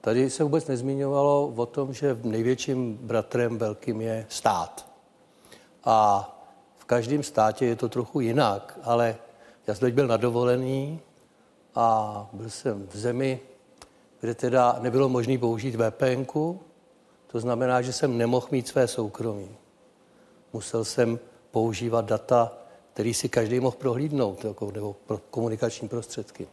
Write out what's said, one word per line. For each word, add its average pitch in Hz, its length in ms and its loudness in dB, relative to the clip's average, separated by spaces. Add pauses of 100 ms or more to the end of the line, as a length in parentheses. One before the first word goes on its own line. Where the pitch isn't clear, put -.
Tady 127 280 2
se 156 140 -2
vůbec 151 240 0
nezmiňovalo 139 880 2
o 120 100 0
tom, 135 280 -6
že 135 300 0
největším 120 760 0
bratrem 117 560 -2
velkým 110 440 -4
je 113 280 -4
stát. - 560 -2 (960)
A 107 480 4 (460)
v - 80 -20
každém 123 380 0
státě 110 420 2
je 117 100 2
to 113 140 -4
trochu 123 300 -4
jinak, 117 640 0
ale 117 320 2 (520)
já 104 80 -2
jsem 95 120 -4
teď 120 60 2
byl 135 140 4
na 117 100 2
dovolený 127 840 0 (760)
a 107 580 2
byl 107 160 -10
jsem 101 380 -6
v 101 100 -14
zemi, 123 420 -2 (800)
kde 113 160 -4
teda 123 460 4
nebylo 127 280 2
možné 127 280 2
použít 117 380 -2
V 113 160 2
P 131 200 0
N 127 140 -2
ku, 165 340 -4 (680)
to 120 120 -4
znamená, 123 420 2
že 127 120 -4
jsem 131 240 0
nemohl 120 340 2
mít 127 160 0
své 127 200 2
soukromí. 104 640 -6 (1040)
Musel 113 320 -2
jsem 117 340 2 (320)
používat 113 540 0
data, 113 480 2 (400)
který 113 200 -2
si 117 160 -4
každý 117 300 0
mohl 127 180 0
prohlídnout, 127 680 -2
jako, 104 260 -6
nebo 104 240 -8 (100)
pro 107 120 -4 (120)
komunikační 113 580 -4
prostředky. - 640 -10